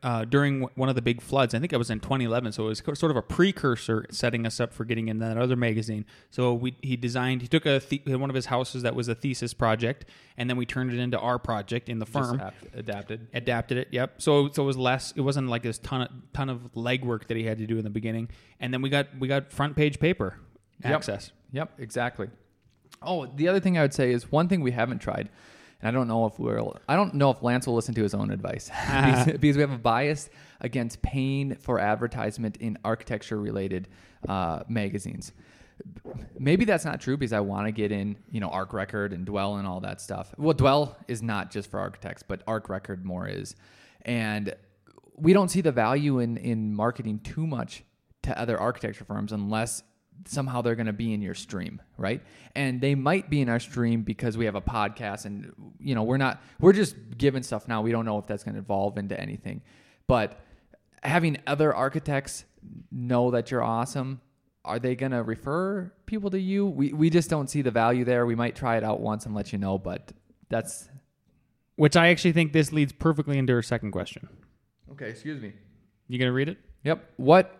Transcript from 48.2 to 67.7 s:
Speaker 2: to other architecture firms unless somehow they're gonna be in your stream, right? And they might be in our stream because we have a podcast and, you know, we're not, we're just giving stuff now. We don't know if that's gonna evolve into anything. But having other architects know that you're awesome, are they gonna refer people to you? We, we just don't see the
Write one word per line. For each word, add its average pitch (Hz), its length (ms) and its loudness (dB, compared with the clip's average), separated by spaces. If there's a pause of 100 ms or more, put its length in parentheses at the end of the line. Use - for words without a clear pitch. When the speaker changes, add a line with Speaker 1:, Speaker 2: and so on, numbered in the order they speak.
Speaker 2:
to - 160 -2
other 117 200 0
architecture 110 460 -4
firms 104 260 -6
unless 110 520 -2 (420)
somehow 131 360 -4
they're 117 140 2
gonna 113 180 -2
be 110 200 -2
in 104 80 -2
your 92 120 -4
stream, - 480 -10 (160)
right? 113 240 -2 (340)
And 131 260 0
they 139 140 4
might 156 340 0
be 143 120 2
in 127 80 2
our 117 100 2
stream 117 440 0
because 110 340 -2
we 117 80 0
have 104 100 0
a 98 60 -2
podcast 104 640 -4
and, 101 260 -10 (280)
you 135 160 -2
know, 110 80 2
we're 123 140 2
not, 135 240 0 (180)
we're 180 140 10
just 196 220 2 (220)
giving 131 260 2
stuff 113 240 -6
now. 113 140 -2
We 113 100 2
don't 117 140 0
know 107 140 -2
if 98 80 -10
that's 104 160 -6
gonna 104 160 -8
evolve 101 380 -2
into 98 220 -6
anything. 101 420 -10 (460)
But 113 320 2 (600)
having 160 360 2 (100)
other 147 260 2
architects 139 720 -2 (460)
know 123 400 2
that 120 200 0
you're 123 120 0
awesome, 123 580 -2 (440)
are 120 140 -4
they 127 160 0
gonna 127 280 -2
refer 175 680 -4 (140)
people 202 240 -4
to 190 100 -2
you? 196 280 0
We, 139 260 0
we 151 160 6
just 160 200 4
don't 147 200 0
see 147 120 -2
the 127 100 2